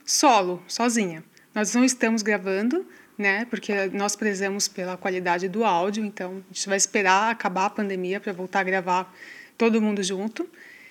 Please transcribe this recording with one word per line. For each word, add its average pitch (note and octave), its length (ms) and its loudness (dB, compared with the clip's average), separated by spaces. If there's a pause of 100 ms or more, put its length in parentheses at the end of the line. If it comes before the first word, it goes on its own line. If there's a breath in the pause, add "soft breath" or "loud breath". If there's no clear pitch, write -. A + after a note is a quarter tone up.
solo, F#3+ 640 4
sozinha. A3 560 0 (280 soft breath)
Nós G#3+ 220 -2
não B3 100 6
estamos A3+ 380 2
gravando, G#3 640 0 (320 loud breath)
né, G3+ 340 0
porque G#3+ 200 -6 (220)
nós G3+ 220 -2
prezamos G3 520 -2
pela F3+ 300 -8
qualidade F3+ 500 -2
do G#3 160 -2
áudio, G3+ 400 0
então F#3+ 460 -8
a F#3+ 40 -18
gente - 140 -8
vai G3 100 2
esperar G3 520 4
acabar G3 380 0
a - 20 -2
pandemia F#3+ 500 -4
pra G3+ 140 -8
voltar F#3 280 -2
a - 20 2
gravar F#3 520 0 (400 loud breath)
todo A3+ 240 4
mundo G#3 220 0
junto. G3 480 -4 (420 loud breath)